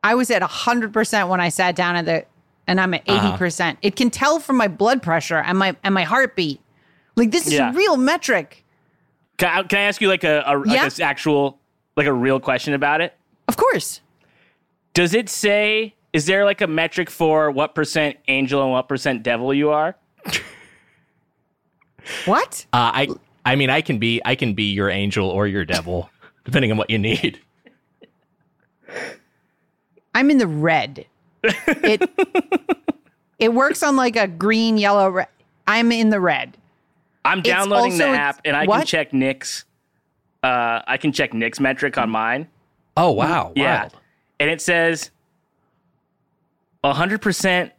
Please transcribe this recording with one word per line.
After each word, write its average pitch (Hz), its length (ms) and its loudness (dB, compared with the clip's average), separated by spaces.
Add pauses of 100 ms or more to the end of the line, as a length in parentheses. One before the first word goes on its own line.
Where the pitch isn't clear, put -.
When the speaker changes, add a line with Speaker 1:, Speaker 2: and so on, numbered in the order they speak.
Speaker 1:
I 214 100 4
was 247 160 0
at 196 120 2
a 180 40 -2
hundred 233 460 -2
percent 214 380 0
when 185 100 0
I 175 80 0
sat 180 260 0
down 175 220 -2
at 170 80 -2
the, 165 220 -2 (400)
and 180 120 0
I'm 185 140 0
at - 160 -6
Speaker 2:
Uh-huh. - 200 2
Speaker 1:
eighty 90 100 -2
percent. 175 420 -2
It 202 160 -2
can 247 140 2
tell 302 280 0
from 277 200 -2
my 214 100 2
blood 220 340 0
pressure 165 360 0
and 175 200 0
my, 190 240 0
and 196 120 0
my 190 100 0
heartbeat. 190 560 -2 (560)
Like, 226 140 4
this 339 160 0
is 302 80 0
Speaker 3:
Yeah. 277 160 2
Speaker 1:
a - 20 -6
real 349 240 2
metric. 254 680 -2 (760)
Speaker 3:
Can 180 120 0
I, 185 120 0
can 190 160 -2
I 202 40 0
ask 202 200 -2
you, 202 60 2
like, 185 160 0
a, 151 220 2
a, 143 120 2
like, 139 80 -2 (100)
Speaker 1:
Yeah. 262 60 2
Speaker 3:
a 233 40 0
s-, 135 140 -6
actual, 143 580 0 (380)
like, 151 100 2
a 143 60 2
real 131 260 2
question 131 360 -2
about 143 260 0
it? 170 140 -4 (340)
Speaker 1:
Of 233 80 -2
course. - 440 0 (920)
Speaker 3:
Does 175 200 2
it 220 160 2
say, 208 640 0 (180)
is 151 140 0
there, 196 180 2
like, 202 160 2
a - 60 0
metric 165 440 -2
for 156 400 2
what 143 240 -2
percent 151 440 -2 (100)
angel 135 340 0
and 135 100 0
what 127 160 -2
percent 131 340 -4
devil 120 320 -2
you 147 160 2
are? 156 260 -2 (2250)
Speaker 1:
What? - 480 -2
Speaker 2:
Uh, 120 180 2
I, 143 160 -2 (380)
I 131 100 2
mean, 139 140 2
I 143 100 2
can 147 180 -4
be, 117 260 -2
I 123 100 0
can 123 200 -2
be 104 180 -2
your 98 180 0
angel 98 400 0
or 98 160 0
your 98 180 -2
devil, 87 460 -4 (160)
<laughs> - 180 -20
depending 127 260 0
on 110 60 0
what 107 140 -2
you 110 80 0
need. 107 420 -2 (2750)
Speaker 1:
I'm 269 160 4
in 285 80 6
the 233 100 4
red. 151 580 -2 (380)
It, 247 680 0 (640)
Speaker 3:
<laughs> - 640 -12
Speaker 1:
it 226 160 2
works 277 280 2
on, 294 140 2
like, 247 200 0
a 214 100 2
green, 220 520 0
yellow, 202 300 4
re-, 185 160 -2 (420)
I'm 233 260 2
in 226 180 2
the 214 100 2
red. 147 360 -2 (680)
Speaker 3:
I'm 180 160 2
Speaker 1:
It's 160 80 0
Speaker 3:
downloading 196 500 2
the 165 100 2
Speaker 1:
also, 135 100 0
Speaker 3:
app 143 260 -2
and 143 120 0
I 151 100 0
Speaker 1:
what? 214 120 2
Speaker 3:
can 302 80 -2
check 156 260 -2
Nick's, 135 520 -2 (800)
uh, 120 440 0
I 131 100 -2
can 143 160 -2
check 135 220 -2
Nick's 113 260 -4
metric 135 380 -2
on 117 120 0
mine. 113 380 -2 (480)
Speaker 2:
Oh, 170 160 4
wow. 139 420 0
Speaker 3:
Yeah. 139 280 0
Speaker 2:
Wild. - 120 -12 (460)
Speaker 3:
And 147 100 0
it 160 120 -4
says 165 480 0 (1700)
a 139 120 2
hundred 190 280 -2
percent. 180 560 0